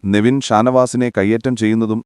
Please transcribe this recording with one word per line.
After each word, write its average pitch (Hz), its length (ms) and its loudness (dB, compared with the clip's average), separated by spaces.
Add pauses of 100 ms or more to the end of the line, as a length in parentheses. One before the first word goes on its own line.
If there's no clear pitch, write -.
നെവിൻ 104 380 2
ഷാനവാസിനെ 123 680 0
കയ്യേറ്റം 113 460 -2
ചെയ്യുന്നതും 110 500 -2